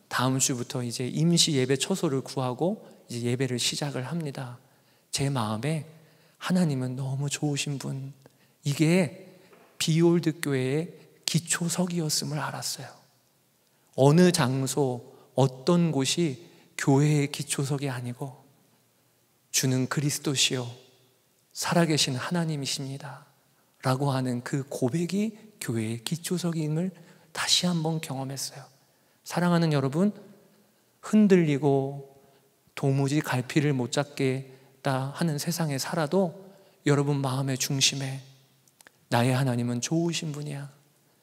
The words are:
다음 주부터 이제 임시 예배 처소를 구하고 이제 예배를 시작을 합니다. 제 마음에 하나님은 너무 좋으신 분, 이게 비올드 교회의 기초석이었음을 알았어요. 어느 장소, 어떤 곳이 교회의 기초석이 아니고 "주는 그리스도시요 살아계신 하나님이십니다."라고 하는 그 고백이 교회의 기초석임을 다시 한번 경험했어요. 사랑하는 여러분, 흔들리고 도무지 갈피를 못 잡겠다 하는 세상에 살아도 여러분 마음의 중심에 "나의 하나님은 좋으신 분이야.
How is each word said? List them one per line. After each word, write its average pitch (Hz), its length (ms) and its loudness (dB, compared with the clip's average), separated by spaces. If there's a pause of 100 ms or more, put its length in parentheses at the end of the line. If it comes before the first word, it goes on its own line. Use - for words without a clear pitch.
다음 131 320 0
주부터 123 440 -2
이제 120 240 -6
임시 165 460 4
예배 131 220 4
처소를 139 460 -2
구하고 135 680 -4 (220)
이제 120 120 -6
예배를 123 380 0
시작을 131 480 -4
합니다. 139 500 -8 (540)
제 139 180 0
마음에 127 560 -2 (520)
하나님은 135 580 0
너무 135 340 -4
좋으신 143 500 -2
분, 135 340 -8 (500)
이게 156 760 2 (400)
비올드 165 640 4
교회의 139 520 -2 (320)
기초석이었음을 165 1120 -2
알았어요. 135 480 -8 (1080)
어느 156 360 8
장소, 135 840 -2 (220)
어떤 165 560 2
곳이 135 580 -2 (280)
교회의 143 540 4
기초석이 139 580 -4
아니고 123 540 -10 (1080)
"주는 127 360 0
그리스도시요 135 840 -2 (840)
살아계신 160 640 2
하나님이십니다."라고 139 2000 -6
하는 127 320 -2
그 135 260 -4
고백이 175 680 -2 (240)
교회의 113 420 -4
기초석임을 165 880 -4 (400)
다시 - 340 0
한번 160 360 0
경험했어요. 135 600 -8 (600)
사랑하는 170 500 2
여러분, 147 400 2 (880)
흔들리고 143 1120 4 (600)
도무지 139 460 2
갈피를 139 520 0
못 123 180 -2
잡겠다 135 1200 -4
하는 160 220 0
세상에 156 400 -2
살아도 170 760 -2 (320)
여러분 143 360 2
마음의 135 360 -2
중심에 135 640 -2 (880)
"나의 120 240 4
하나님은 120 480 0
좋으신 165 520 -2
분이야. 143 380 -10 (520)